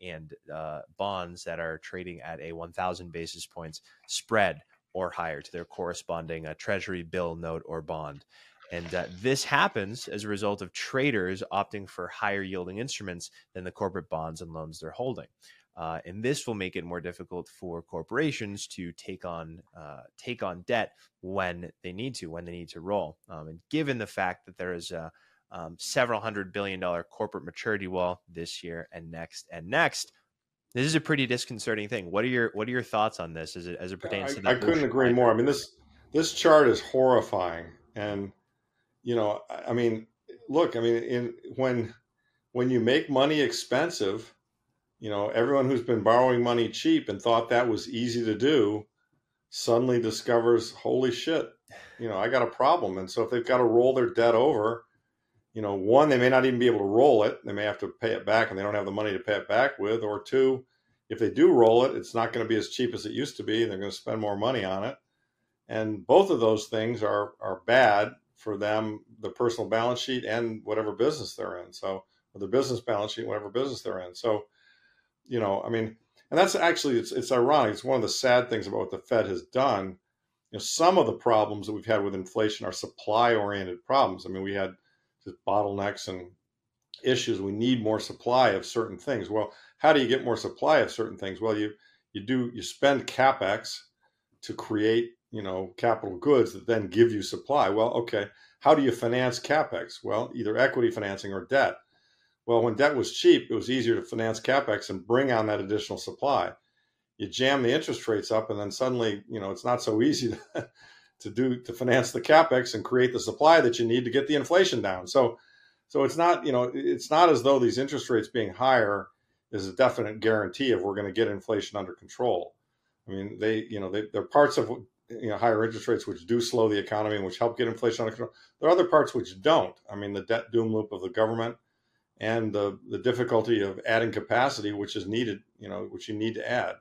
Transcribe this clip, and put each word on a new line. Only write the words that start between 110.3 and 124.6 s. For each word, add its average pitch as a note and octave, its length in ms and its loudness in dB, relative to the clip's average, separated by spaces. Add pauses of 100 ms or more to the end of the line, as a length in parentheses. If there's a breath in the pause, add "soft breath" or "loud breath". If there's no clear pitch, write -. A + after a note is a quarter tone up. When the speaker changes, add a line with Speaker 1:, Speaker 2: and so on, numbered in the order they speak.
Speaker 2:
<laughs> - 80 -20
to, - 160 -8 (500 soft breath)
to G#2 100 -12
do, B2 320 0
to - 100 -12
finance B2 400 2
the B2+ 80 -4
capex C3+ 560 4
and G2+ 80 -4
create B2 300 2
the A2+ 80 -2
supply D#3 400 6
that A#2 180 2
you A#2+ 60 2
need A#2+ 180 2
to A#2+ 80 -4
get C#3 160 0
the D3+ 80 0
inflation C#3+ 460 2
down. F#2 260 -4
So, A#2+ 320 2 (480 soft breath)
so C#3 160 0
it's C#3 140 -2
not, F3 280 4
you D3 60 -2
know, B2 220 2
it's C#3 360 -4
not E3 200 8
as B2 140 4
though C#3 160 6
these A2+ 180 2
interest C#3 320 -4
rates A2 180 2
being G#2+ 240 -2
higher G#2 560 2 (460)
is G2 160 -4
a F#2 40 -10
definite A2 460 0
guarantee A2 520 2
of F#2+ 100 2
we're G2 140 -2
gonna G2+ 180 -4
get G#2+ 160 2
inflation G2+ 480 -4
under F#2 160 -8
control. G#2 640 -4 (520)
I G2+ 40 -12
mean, G2 280 -8
they, G#2+ 300 0
you A2 100 -8
know, F#2+ 100 -6
they, G2+ 220 -4
they're G2+ 120 -4
parts C#3+ 340 4
of, A2 120 0 (400)